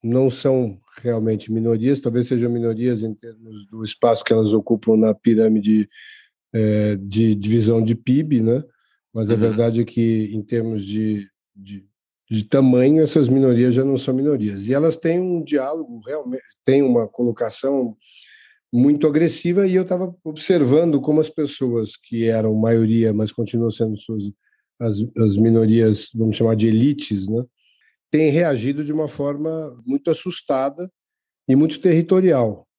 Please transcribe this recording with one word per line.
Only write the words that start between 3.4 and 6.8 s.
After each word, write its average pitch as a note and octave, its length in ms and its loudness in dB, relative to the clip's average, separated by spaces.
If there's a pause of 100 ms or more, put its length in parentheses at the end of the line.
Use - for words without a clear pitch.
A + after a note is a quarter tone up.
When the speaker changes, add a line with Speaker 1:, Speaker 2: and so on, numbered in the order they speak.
Speaker 1:
do A2 160 -14
espaço A2+ 400 0
que - 100 2
elas A2 200 4
ocupam A2 440 2
na A2 160 4
pirâmide, A2 720 2 (680)
é, G#2+ 420 0